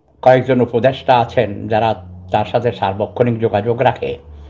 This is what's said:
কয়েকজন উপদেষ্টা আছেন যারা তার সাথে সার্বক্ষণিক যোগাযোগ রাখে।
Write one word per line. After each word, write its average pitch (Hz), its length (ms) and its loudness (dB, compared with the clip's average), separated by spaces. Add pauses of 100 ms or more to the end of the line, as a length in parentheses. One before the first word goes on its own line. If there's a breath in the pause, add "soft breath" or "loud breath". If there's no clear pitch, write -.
(220)
কয়েকজন 127 380 4
উপদেষ্টা 120 580 2
আছেন 107 500 -2
যারা 110 260 0 (360)
তার 107 140 0
সাথে 117 280 -2
সার্বক্ষণিক 107 680 -2
যোগাযোগ 110 400 -2
রাখে। - 380 0 (320 soft breath)